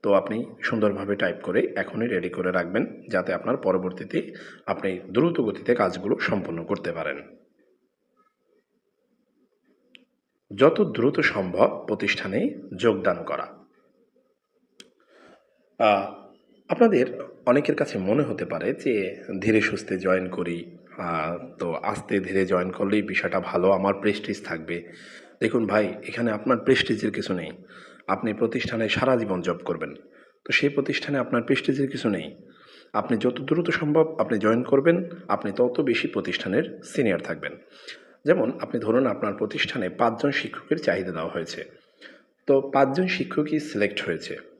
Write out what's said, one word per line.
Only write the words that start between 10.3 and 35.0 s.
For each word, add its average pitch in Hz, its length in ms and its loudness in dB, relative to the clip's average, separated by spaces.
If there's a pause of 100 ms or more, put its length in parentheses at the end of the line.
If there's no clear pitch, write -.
যত 156 260 6
দ্রুত 117 380 2
সম্ভব 92 680 2
প্রতিষ্ঠানে 104 720 -2 (180)
যোগদান 95 460 2
করা। 71 420 -8 (2250)
আহ, 101 340 4 (560)
আপনাদের 180 540 4 (220)
অনেকের 143 300 4
কাছে - 220 -4
মনে 104 260 2
হতে 117 220 -4
পারে 98 280 -2
যে 101 420 -2 (260)
ধীরে 107 200 4
সুস্থে 98 360 -2
জয়েন 92 320 2
করি, 87 480 -6 (200)
আহ, 85 400 -4 (220)
তো 87 140 -2
আস্তে - 460 -2
ধীরে 95 260 0
জয়েন 90 260 0
করলেই 101 300 0
বিষয়টা 95 380 -2
ভালো, 95 320 2
আমার 98 220 4
প্রেস্টিজ 104 500 -2
থাকবে। 85 400 -6 (560)
দেখুন 113 260 2
ভাই, 101 280 2 (140)
এখানে 117 240 0
আপনার 117 260 0
প্রেস্টিজের 113 540 2
কিছু 101 220 -4
নেই, 80 180 -6 (560)
আপনি 101 260 0
প্রতিষ্ঠানে 113 560 0
সারা 127 280 4
জীবন 98 240 0
জব 87 160 -2
করবেন, 76 360 -6 (520)
তো - 60 -4
সেই 147 180 4
প্রতিষ্ঠানে 143 480 -2
আপনার 120 260 0
প্রেস্টিজের 135 460 2
কিছু 127 200 -2
নেই। 82 260 -4 (580)
আপনি 107 240 0
যত 123 240 0
দ্রুত 156 280 0
সম্ভব 156 500 2
আপনি 110 200 0
জয়েন 110 240 4
করবেন, 165 460 4 (180)